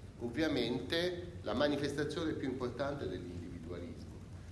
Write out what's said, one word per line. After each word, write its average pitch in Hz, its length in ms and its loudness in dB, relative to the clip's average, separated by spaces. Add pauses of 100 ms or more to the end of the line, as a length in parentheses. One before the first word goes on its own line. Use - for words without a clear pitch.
(200)
ovviamente 151 1200 2
la 104 120 0
manifestazione 143 800 4
più 131 160 0
importante 127 580 0
dell'individualismo. 85 1080 -6 (380)